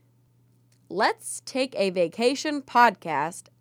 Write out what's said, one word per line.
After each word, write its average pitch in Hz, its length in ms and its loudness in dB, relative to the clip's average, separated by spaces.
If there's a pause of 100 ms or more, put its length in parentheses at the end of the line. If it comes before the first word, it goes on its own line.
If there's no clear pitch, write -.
(880)
let's 233 560 -4
take 262 320 -4
a 196 140 0
vacation 247 720 0
podcast 175 840 2 (120)